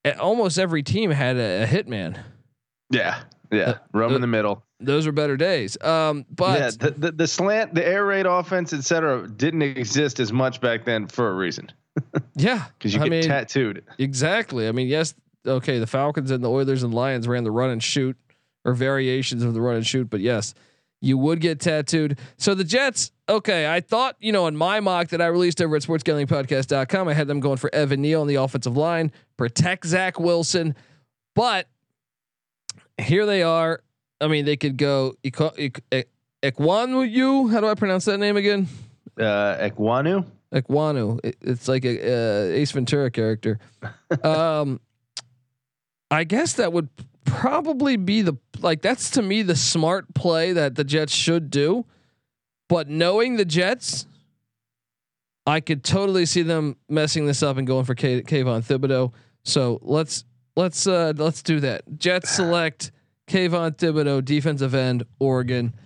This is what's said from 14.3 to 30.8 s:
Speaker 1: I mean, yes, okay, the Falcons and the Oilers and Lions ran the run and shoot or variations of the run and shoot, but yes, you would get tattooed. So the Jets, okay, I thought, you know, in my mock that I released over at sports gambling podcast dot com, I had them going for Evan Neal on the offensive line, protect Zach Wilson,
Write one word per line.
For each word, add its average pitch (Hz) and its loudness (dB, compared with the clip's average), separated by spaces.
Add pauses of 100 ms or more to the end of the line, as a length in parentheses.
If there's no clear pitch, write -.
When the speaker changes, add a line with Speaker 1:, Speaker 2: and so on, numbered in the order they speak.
Speaker 1:
I 110 0
mean, 127 -2
yes, 156 0 (320)
okay, 131 0
the 117 0
Falcons 139 -2
and 127 -2
the 120 0
Oilers 135 0
and 120 -2
Lions 123 -2
ran 123 0
the 110 -2
run 123 0
and 117 -4
shoot 135 -2 (480)
or 123 2
variations 131 0
of 117 0
the 113 -2
run 120 0
and 113 -2
shoot, 120 -2
but 104 -2
yes, 107 0 (440)
you 135 2
would 156 2
get 160 0
tattooed. 151 0 (200)
So 202 2
the 190 0
Jets, 247 0 (180)
okay, 185 2
I 175 2
thought, 240 0
you 220 -2
know, 190 4
in 156 -2
my 180 2
mock 180 0
that 170 0
I 170 4
released 175 2
over 156 2
at 151 0
sports 160 -2
gambling 147 2
podcast 135 0
dot 135 0
com, 190 0
I 151 2
had 147 0
them 143 -2
going 135 0
for 127 -4
Evan 139 2
Neal 151 2
on 147 0
the 143 2
offensive 131 -2
line, 165 0 (260)
protect 165 0
Zach 180 0
Wilson, 170 2 (640)